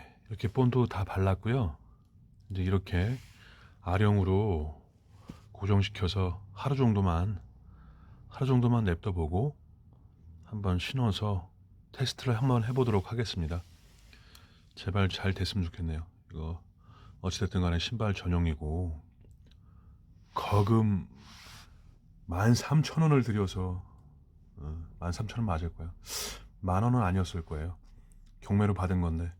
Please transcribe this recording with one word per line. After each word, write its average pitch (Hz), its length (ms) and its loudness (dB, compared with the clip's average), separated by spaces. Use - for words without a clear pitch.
이렇게 107 180 -6
본드 123 420 2
다 95 140 -4
발랐고요. 95 720 0
이제 92 100 -4
이렇게 95 560 2
아령으로 95 1000 2
고정시켜서 95 1000 0
하루 131 220 -2
정도만, 101 680 2
하루 - 180 -4
정도만 120 380 4
냅둬보고 90 720 -2
한번 98 340 -2
신어서 104 720 -2
테스트를 123 420 -2
한번 120 280 2
해보도록 120 460 0
하겠습니다. 87 520 -4
제발 98 320 0
잘 95 260 -2
됐으면 90 320 -4
좋겠네요. 80 400 -6
이거 80 320 -8
어찌됐든 92 400 -2
간에 87 180 2
신발 107 340 -2
전용이고 82 880 -2
거금 104 720 2
만 98 280 4
삼천 147 480 0
원을 147 220 4
들여서, 92 580 -2
어, 78 280 -10
만 87 140 -4
삼천 110 260 -6
원 113 60 0
맞을 85 280 -2
거예요. 85 200 -12
만 92 240 2
원은 123 180 4
아니었을 90 440 0
거예요. 80 320 -8
경매로 101 320 2
받은 90 280 0
건데 85 380 -2